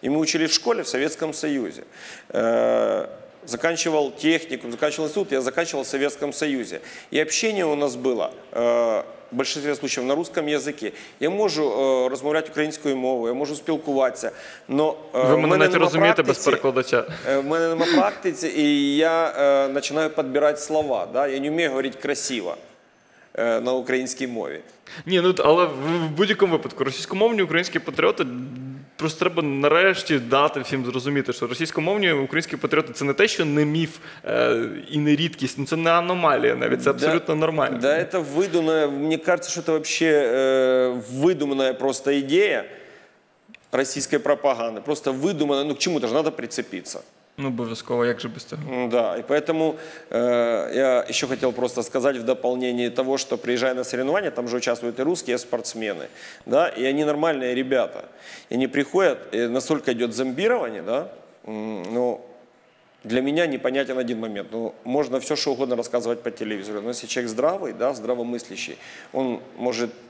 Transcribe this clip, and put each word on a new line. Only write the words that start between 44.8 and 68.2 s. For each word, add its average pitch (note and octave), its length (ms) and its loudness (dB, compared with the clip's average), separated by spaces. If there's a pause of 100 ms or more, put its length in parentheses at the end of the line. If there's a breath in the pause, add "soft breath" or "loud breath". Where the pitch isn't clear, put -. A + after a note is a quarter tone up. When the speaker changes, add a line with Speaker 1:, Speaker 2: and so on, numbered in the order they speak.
Speaker 1:
просто C#3+ 300 -2
выдуманная, C#3+ 520 0
ну, D3 120 -2
к - 40 -16
чему-то D3 280 0
же A2 60 -2
надо D#3 180 2
прицепиться. - 680 -8 (420)
Speaker 2:
Ну, C#3 60 -4
обов'язково, A#2+ 580 -2
як A#2+ 140 0
же B2 100 -8
без - 140 -14
цього? - 180 -12 (120)
Speaker 1:
М, B2 160 -2
да, A2 280 2
и A#2+ 40 -6
поэтому, D#3 540 0 (360 loud breath)
э, A#2 640 2
я B2+ 340 4
еще B2 180 -2
хотел B2+ 260 0
просто A#2+ 300 -2
сказать C3 340 0
в A#2 60 -8
дополнение B2 680 0
того, C3 280 0
что, C3 200 -4
приезжая B2 360 0
на B2+ 100 -4
соревнования, C#3 480 -2
там B2 160 -6
же A#2+ 100 -2
участвуют A#2+ 420 -2
и C3 40 0
русские D3 340 0
спортсмены, A2 680 -6 (400 loud breath)
да, D3 240 2 (100)
и C3 100 0
они D3 160 0
нормальные D3 500 0
ребята. B2+ 480 -2 (480 loud breath)
И - 40 -4
они B2+ 120 2
приходят, C#3+ 500 2 (180)
и A#2 120 2
настолько C3 440 0
идет A#2 220 0
зомбирование, C3 680 -2
да, B2 260 -4 (400)
м, G#2+ 360 -8 (100)
ну, B2 260 0 (840)
для A#2 180 0
меня D3+ 260 2
непонятен C3 500 -2
один A#2+ 220 -2
момент. G#2+ 320 -6
Ну, A2+ 220 -6 (100)
можно C3 360 0
все, D3 160 -2
что D3 160 -2
угодно B2 240 0
рассказывать A#2 480 -2
по A#2 80 -4
телевизору, G#2 500 -6
но A2 80 -6
если A#2 180 -8
человек A#2+ 240 -4
здравый, D3 420 0
да, A#2+ 200 0
здравомыслящий, A#2+ 840 -6 (360 loud breath)